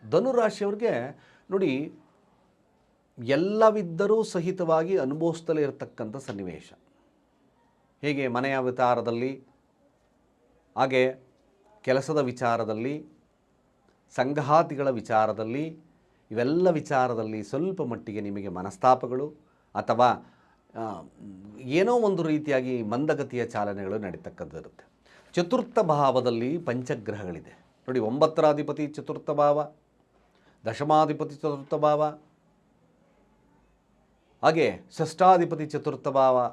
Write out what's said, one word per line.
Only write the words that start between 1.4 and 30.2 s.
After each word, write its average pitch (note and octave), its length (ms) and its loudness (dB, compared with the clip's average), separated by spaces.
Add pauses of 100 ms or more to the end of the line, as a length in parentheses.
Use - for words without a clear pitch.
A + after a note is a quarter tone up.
ನೋಡಿ, F#3 200 2 (1700)
ಎಲ್ಲವಿದ್ದರೂ G#3 800 2 (160)
ಸಹಿತವಾಗಿ E3+ 600 0 (120)
ಅನುಭವಿಸ್ತಲೇ D#3+ 640 -2
ಇರತಕ್ಕಂಥ A#2 480 -10 (120)
ಸನ್ನಿವೇಶ. F#2 420 -10 (1300)
ಹೇಗೆ C#3+ 200 -2 (120)
ಮನೆಯ C3+ 200 0 (140)
ವಿಚಾರದಲ್ಲಿ, B2 600 0 (1500)
ಹಾಗೆ C3 240 4 (840)
ಕೆಲಸದ C3+ 320 2 (120)
ವಿಚಾರದಲ್ಲಿ, A#2 640 -2 (1200)
ಸಂಗಾತಿಗಳ C#3+ 720 2 (100)
ವಿಚಾರದಲ್ಲಿ, A2 640 -2 (680)
ಇವೆಲ್ಲ D3 340 2 (120)
ವಿಚಾರದಲ್ಲಿ A#2 600 -2 (120)
ಸ್ವಲ್ಪ F3+ 300 -4 (100)
ಮಟ್ಟಿಗೆ G#2+ 360 -8
ನಿಮಗೆ G2+ 220 -6 (100)
ಮನಸ್ತಾಪಗಳು B2 680 2 (540)
ಅಥವಾ, A#2+ 280 4 (720)
ಆ, - 20 -6 (960)
ಏನೋ A3+ 140 4 (140)
ಒಂದು F#3 140 2 (100)
ರೀತಿಯಾಗಿ C3+ 440 0 (180)
ಮಂದಗತಿಯ C#3 480 -2 (120)
ಚಾಲನೆಗಳು G2+ 520 -4
ನಡೀತಕ್ಕಂಥದ್ದಿರುತ್ತೆ. E2 800 -12 (500)
ಚತುರ್ಥ F3 420 0 (160)
ಭಾವದಲ್ಲಿ B2+ 560 2 (180)
ಪಂಚಗ್ರಹಗಳಿದೆ G#2 840 -8 (340)
ನೋಡಿ, B2+ 120 0 (100)
ಒಂಬತ್ತರ D#3 360 2 (100)
ಅಧಿಪತಿ D3 280 -6 (140)
ಚತುರ್ಥ D3 320 -10 (120)
ಭಾವ, D3 160 4 (1120)